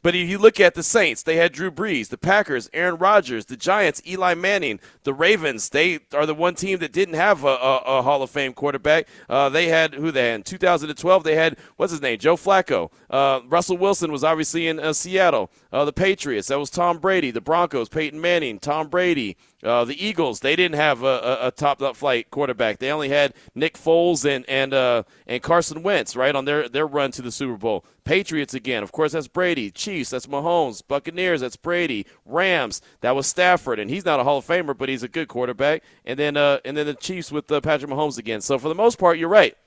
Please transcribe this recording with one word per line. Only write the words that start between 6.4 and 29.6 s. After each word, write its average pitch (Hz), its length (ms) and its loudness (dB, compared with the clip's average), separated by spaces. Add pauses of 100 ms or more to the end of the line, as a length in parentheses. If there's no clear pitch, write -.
team 190 240 -4
that 151 140 -6
didn't 175 220 -2
have 170 280 2
a, 143 40 2
a, 131 300 2
a 131 260 0
Hall 139 180 2
of 131 80 -6
Fame 135 240 -4
quarterback. 147 540 0 (200)
Uh, 139 220 2
they 160 180 2
had, 160 280 2
who 156 160 -2
they 127 160 2
had? 117 80 0
In 104 80 -10
two 180 160 -12
thousand 160 320 2
and - 80 -10
twelve, 180 240 4
they 156 120 2
had, 160 220 2 (180)
what's 175 160 -2
his 156 100 -6
name? 120 180 -2
Joe 156 180 2
Flacco. 151 540 0 (180)
Uh, 135 380 2
Russell 175 300 0
Wilson 180 340 0
was 143 120 -2
obviously 160 440 0
in, 160 120 -4
uh, 156 140 -2
Seattle. 175 560 2 (240)
Uh, 139 100 2
the 147 80 0
Patriots, 151 560 -2
that 139 120 -2
was 143 100 -6
Tom 175 300 0
Brady. 175 320 0
The 113 100 -6
Broncos, 160 480 0
Peyton 156 320 -6
Manning, 160 380 -2
Tom 151 280 -4
Brady. 160 480 -2 (280)
Uh, 120 200 2
the 156 220 -6
Eagles, 160 360 -2
they 143 140 0
didn't 175 200 0
have 147 260 2
a, 135 60 0 (340)
a, 127 60 -2
a 123 40 -2
top-flight 139 800 -2
quarterback. 120 480 -2
They 131 140 -4
only 151 180 -4
had 143 240 2 (220)
Nick 160 180 -2
Foles 165 500 2
and, 139 240 0
and, 135 240 0
uh, 123 300 2 (240)
and 123 160 -6
Carson 165 400 0
Wentz, 170 340 -2
right, 135 200 2
on 135 100 -2
their, 143 240 0
their 143 160 -2
run 139 280 -2
to 131 100 -12
the 120 80 -8
Super 123 260 -8
Bowl. 104 260 -2 (200)
Patriots 156 500 -2
again. 120 300 -4
Of 98 80 -12
course, 151 220 -2
that's 151 140 -4
Brady. 160 440 -2